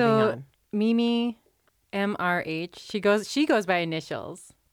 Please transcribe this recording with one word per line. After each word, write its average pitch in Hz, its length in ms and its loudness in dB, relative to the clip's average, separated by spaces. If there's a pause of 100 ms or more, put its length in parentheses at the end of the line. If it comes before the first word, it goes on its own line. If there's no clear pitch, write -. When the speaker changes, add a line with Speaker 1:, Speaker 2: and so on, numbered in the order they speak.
Speaker 1:
So, 220 260 4
Speaker 2:
on? 131 140 -8 (260)
Speaker 1:
Mimi 233 680 0 (520)
M 202 280 -2
R 175 260 0
H, 160 320 -6
she - 220 -6
goes, 202 320 2
she 294 140 2
goes 233 200 2
by 180 120 2
initials. 160 760 -6 (200)